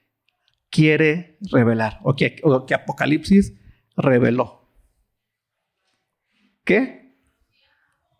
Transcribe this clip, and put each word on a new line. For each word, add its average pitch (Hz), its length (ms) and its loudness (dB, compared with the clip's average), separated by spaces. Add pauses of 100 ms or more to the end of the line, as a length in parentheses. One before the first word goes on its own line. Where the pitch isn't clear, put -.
(680)
quiere 156 720 0
revelar, 113 640 -2
o 135 140 -2
que, - 260 -4
o 131 220 0
que - 80 -6
Apocalipsis 156 800 0 (420)
reveló? 123 720 0 (2000)
¿Qué? - 500 -4 (1040)